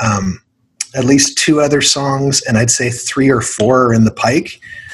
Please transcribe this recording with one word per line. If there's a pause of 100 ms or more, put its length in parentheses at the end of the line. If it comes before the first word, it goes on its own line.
um, (520)
at
least
two
other
songs,
and
I'd
say
three
or
four
are
in
the
pike, (340)